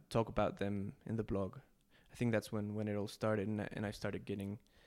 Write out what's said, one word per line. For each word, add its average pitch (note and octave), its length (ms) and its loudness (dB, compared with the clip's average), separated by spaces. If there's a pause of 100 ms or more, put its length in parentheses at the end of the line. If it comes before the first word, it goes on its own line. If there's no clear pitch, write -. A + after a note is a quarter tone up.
(100)
talk A2+ 180 4
about G2+ 300 2
them G2+ 340 0 (140)
in A2 100 0
the A2 60 0
blog. G2 340 0 (560)
I - 40 -18
think A#2+ 160 2
that's G#2+ 200 2
when, G#2 220 -2
when G#2+ 140 0
it G#2 80 0
all G2+ 120 -2
started, G#2+ 400 2
and G#2 140 0
I, - 100 -4
and G#2+ 140 -2
I G#2 40 0
started G2 360 -4
getting, G2 320 -2 (280)